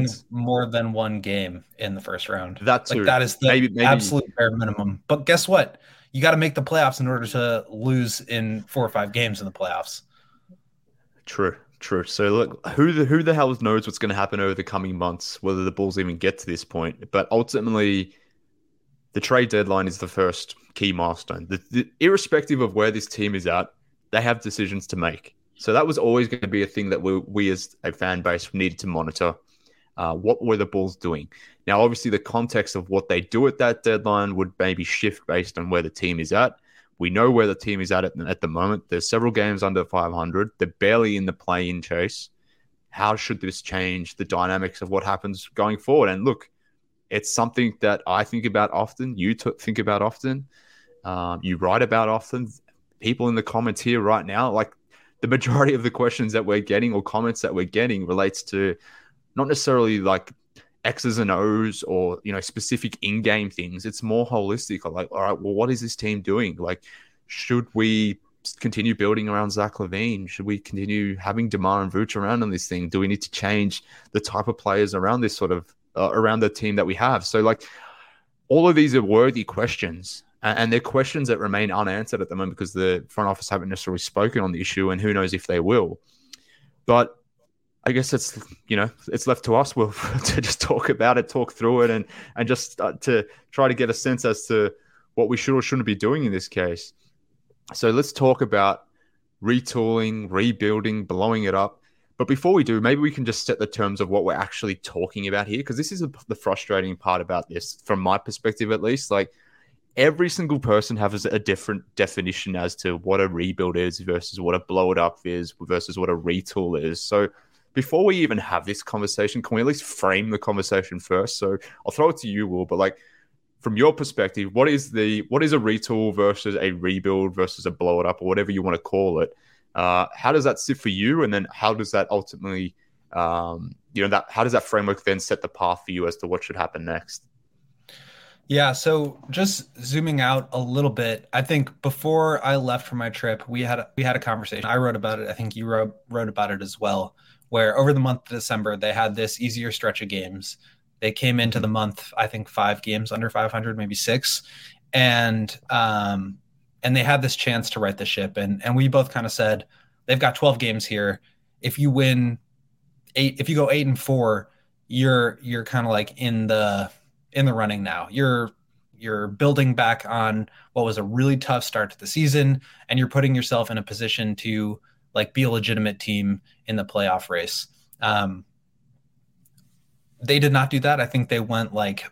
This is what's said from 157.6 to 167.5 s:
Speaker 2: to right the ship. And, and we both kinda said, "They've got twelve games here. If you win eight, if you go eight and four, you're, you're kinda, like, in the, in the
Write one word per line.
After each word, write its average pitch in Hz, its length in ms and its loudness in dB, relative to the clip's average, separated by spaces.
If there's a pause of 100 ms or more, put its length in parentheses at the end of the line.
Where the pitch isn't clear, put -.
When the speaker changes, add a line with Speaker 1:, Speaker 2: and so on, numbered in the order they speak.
Speaker 2:
to 113 100 -6
right 101 160 0
the 101 80 -8
ship. 98 320 -4
And, 101 280 -2
and 120 120 0
we 135 100 6
both 135 260 2
kinda 113 160 -4
said, 107 380 -2 (400)
"They've 127 120 2
got 127 180 2
twelve 135 220 4
games 113 260 -2
here. 101 360 -2 (400)
If 120 160 -4
you 143 140 4
win 127 480 2 (800)
eight, 135 220 2
if 147 100 -4
you 165 60 0
go 143 160 4
eight 147 160 2
and 131 120 0
four, 117 520 0 (380)
you're, 123 540 2
you're 120 220 -6
kinda, 117 260 0
like, 107 300 -2
in 113 260 0
the, 104 440 2 (420)
in 139 140 4
the 127 60 4